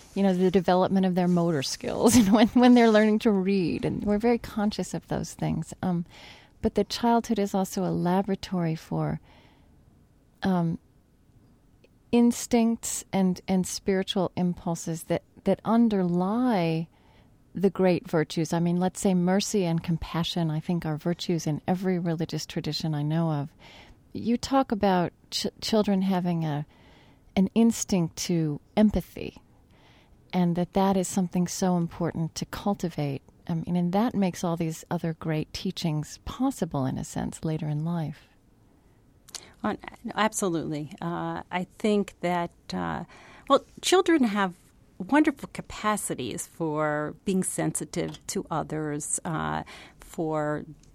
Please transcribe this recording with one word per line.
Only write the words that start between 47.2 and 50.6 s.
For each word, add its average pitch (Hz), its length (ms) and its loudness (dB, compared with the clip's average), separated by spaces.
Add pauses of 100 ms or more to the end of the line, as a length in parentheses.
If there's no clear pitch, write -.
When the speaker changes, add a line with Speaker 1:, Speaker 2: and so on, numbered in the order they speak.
Speaker 2:
being 185 180 2
sensitive 160 840 -4
to - 240 -6
others, 151 720 -4
uh, 156 380 -4 (360)
for 151 640 -4 (300)